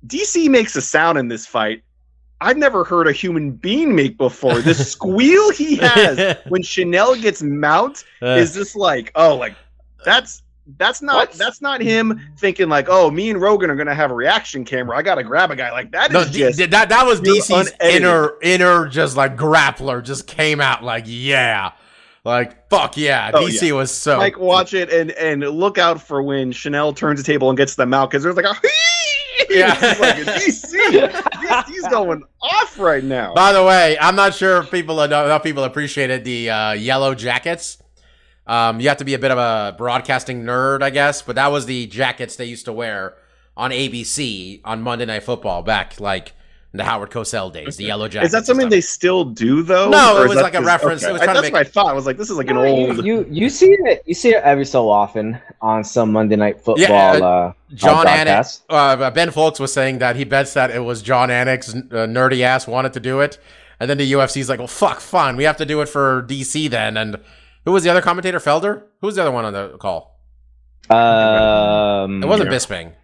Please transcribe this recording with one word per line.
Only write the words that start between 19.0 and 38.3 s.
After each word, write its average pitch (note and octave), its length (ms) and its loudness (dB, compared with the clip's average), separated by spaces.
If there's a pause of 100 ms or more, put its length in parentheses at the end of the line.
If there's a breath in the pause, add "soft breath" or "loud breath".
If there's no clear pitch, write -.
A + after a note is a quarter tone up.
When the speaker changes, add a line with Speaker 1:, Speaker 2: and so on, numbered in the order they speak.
Speaker 2:
like, C3+ 200 0
grappler C#3 680 0
just B2 220 -12
came D3+ 340 -2
out B2+ 240 -2
like, A#2 220 -6
"Yeah." A#2+ 680 -2 (520 soft breath)
Like, A#2+ 440 -4
fuck E3 280 0
yeah. C3+ 360 0
Speaker 1:
Oh, D3+ 140 4
Speaker 2:
D F3+ 60 -4
C E3 160 0
Speaker 1:
yeah. D3 60 0
Speaker 2:
was C3+ 200 -2
so D3 240 0
Speaker 1:
Like, G3 200 0
watch F#3 360 2
it F3+ 180 -2
and, E3 200 0
and D3+ 300 -2
look E3+ 360 -2
out E3+ 240 2
for C#3+ 200 -6
when C#3 280 -2
Chanel D3 420 -4
turns C#3+ 300 -4
the D3+ 100 -2
table C3+ 160 2
and C3 80 0
gets C#3 200 0
them B2+ 180 0
out, C3+ 160 2
'cause C#3 140 -2
there's F3 120 -2
like F3+ 80 0
a G3+ 160 0
<laughs> D5 880 -2
Speaker 2:
Yeah. F#4 320 4
Speaker 1:
It's A3+ 200 0
like, A#3+ 160 2
"D G#3 340 -2
C, G4 400 -2
D D#4 840 0
C's F4+ 140 -10
going F3+ 360 -2 (180)
off F#4 380 -2
right D3+ 240 2
now." B2 300 -4
Speaker 2:
By F#3+ 180 6
the G3 100 6
way, F3+ 380 6
I'm F3+ 160 4
not G3 180 2
sure F#3 280 2
if - 100 -10
people, D#3+ 280 -4
enough D3 440 2
people C#3+ 180 -4
appreciated C3 600 -4
the, A#2 260 -6
uh, G#2+ 220 -2
yellow C3 420 -2
jackets. B2 680 -6 (680)